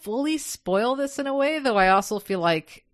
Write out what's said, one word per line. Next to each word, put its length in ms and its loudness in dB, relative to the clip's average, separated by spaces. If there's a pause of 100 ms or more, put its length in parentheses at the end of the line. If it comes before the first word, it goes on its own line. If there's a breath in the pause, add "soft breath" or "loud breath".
fully 380 -2
spoil 580 -2
this 240 -4
in 80 -4
a 60 -4
way, 260 0
though 160 2
I 140 6
also 280 2
feel 220 -4
like 540 -2